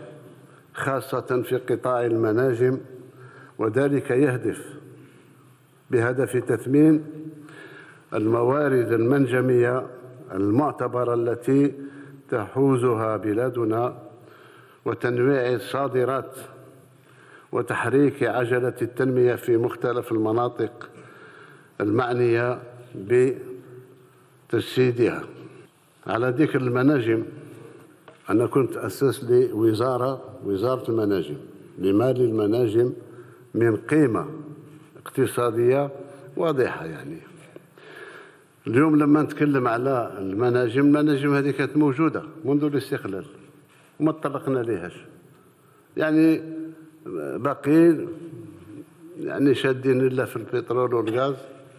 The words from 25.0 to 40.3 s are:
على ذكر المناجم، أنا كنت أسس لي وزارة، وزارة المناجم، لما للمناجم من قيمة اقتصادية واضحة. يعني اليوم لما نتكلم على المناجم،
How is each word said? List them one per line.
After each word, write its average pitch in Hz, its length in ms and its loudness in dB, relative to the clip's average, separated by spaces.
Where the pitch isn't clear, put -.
على 117 220 0
ذكر 135 320 0
المناجم، 123 640 2
أنا 165 180 2
كنت - 300 0
أسس 113 460 -2
لي 123 300 2
وزارة، 120 680 0
وزارة 110 460 -2
المناجم، 98 460 0
لما 101 360 2
للمناجم 117 800 2
من 110 220 2
قيمة 113 500 2
اقتصادية 123 840 0
واضحة. 135 480 0
يعني 76 320 -12
اليوم 151 280 4
لما 147 260 6
نتكلم 139 460 0
على 120 500 0
المناجم، 120 640 0